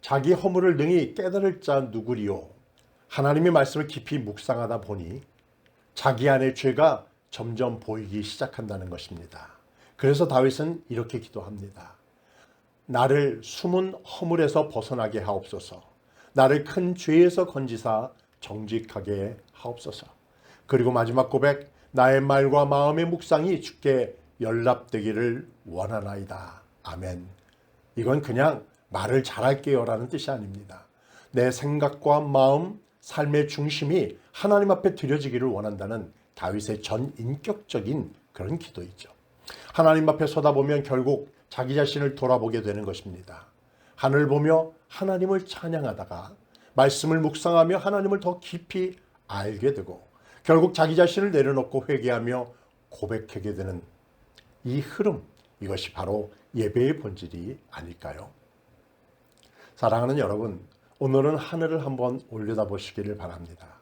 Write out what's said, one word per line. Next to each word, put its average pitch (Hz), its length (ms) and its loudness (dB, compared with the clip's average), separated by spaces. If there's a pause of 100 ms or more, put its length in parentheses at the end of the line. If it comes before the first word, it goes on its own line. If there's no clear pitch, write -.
자기 139 320 2
허물을 180 440 2
능히 160 360 2
깨달을 190 480 -2
자 139 200 0
누구리요? 107 680 -6 (580)
하나님의 147 440 2
말씀을 147 360 2
깊이 147 320 -6
묵상하다 113 640 -4
보니 98 400 -10 (720)
자기 131 360 2
안의 131 260 2
죄가 135 500 2 (260)
점점 117 480 -6
보이기 104 440 -6
시작한다는 101 680 -8
것입니다. 85 600 -16 (460)
그래서 143 320 2
다윗은 139 640 0
이렇게 113 300 -6
기도합니다. 101 760 -16 (880)
나를 131 580 2
숨은 185 500 -2
허물에서 160 760 0
벗어나게 110 500 -4
하옵소서. 95 640 -8 (520)
나를 135 300 6
큰 180 320 -2
죄에서 175 520 4
건지사 117 640 -4 (280)
정직하게 107 1000 -6 (140)
하옵소서. - 540 -14 (640)
그리고 123 240 4
마지막 123 380 2
고백, 139 420 2 (200)
나의 131 300 6
말과 139 440 4
마음의 147 400 2
묵상이 170 560 0
주께 - 540 -2 (240)
연락되기를 117 1120 -2 (160)
원하나이다. 98 960 -8 (220)
아멘. 90 440 -12 (680)
이건 127 260 0
그냥 139 440 0 (240)
말을 107 340 0
잘할게요라는 123 880 -2
뜻이 143 200 -6
아닙니다. 101 560 -10 (460)
내 123 180 2
생각과 143 720 2
마음, 143 580 2 (280)
삶의 147 400 0
중심이 147 720 -2 (160)
하나님 202 360 4
앞에 196 260 2
드려지기를 131 520 -2
원한다는 104 640 -6 (240)
다윗의 104 460 -6
전인격적인 139 1300 -6 (200)
그런 117 260 -6
기도이죠. - 500 -16 (640)
하나님 160 360 6
앞에 151 180 2
서다 147 240 2
보면 139 320 2
결국 135 500 0 (160)
자기 131 240 -4
자신을 143 420 0
돌아보게 113 480 0
되는 104 200 -4
것입니다. 90 600 -12 (500)
하늘 139 320 2
보며 160 460 4 (160)
하나님을 190 560 -2
찬양하다가 127 880 -8 (400)
말씀을 151 480 4
묵상하며 165 560 4
하나님을 196 420 0
더 180 200 -4
깊이 185 580 -6 (300)
알게 107 460 -2
되고 92 320 -10 (380)
결국 160 300 6
자기 160 240 2
자신을 180 340 4
내려놓고 135 560 2
회개하며 120 600 -2 (420)
고백하게 107 640 -8
되는 92 280 -8 (840)
이 135 160 -2
흐름, 202 420 -2 (380)
이것이 95 320 -6
바로 101 400 -6 (200)
예배의 120 460 0
본질이 92 580 -12 (140)
아닐까요? 85 600 -16 (1500)
사랑하는 120 400 2
여러분, 107 420 -2 (400)
오늘은 139 380 2
하늘을 160 480 -4
한번 127 360 -4 (100)
올려다보시기를 104 840 -6
바랍니다. 85 500 -14 (140)